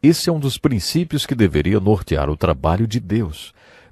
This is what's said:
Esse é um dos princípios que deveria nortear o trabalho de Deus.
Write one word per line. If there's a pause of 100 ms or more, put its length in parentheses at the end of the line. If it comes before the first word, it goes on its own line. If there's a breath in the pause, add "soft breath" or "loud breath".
Esse
é
um
dos
princípios
que
deveria
nortear
o
trabalho
de
Deus. (380 soft breath)